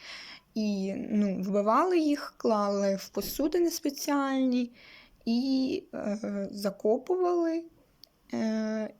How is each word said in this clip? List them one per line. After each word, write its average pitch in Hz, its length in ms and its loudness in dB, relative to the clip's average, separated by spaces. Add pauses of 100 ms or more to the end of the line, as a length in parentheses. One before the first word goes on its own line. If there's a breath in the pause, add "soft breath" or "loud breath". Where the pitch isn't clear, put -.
(540 loud breath)
і, 202 400 0 (160)
ну, 196 320 2
вбивали 220 560 4
їх, 294 380 0
клали 202 600 2
в - 120 -10
посудини 320 600 0
спеціальні 269 1040 0 (520 loud breath)
і, 262 580 0 (120)
е, 202 560 -4
закопували. 330 1120 0 (680)
Е, 220 640 -2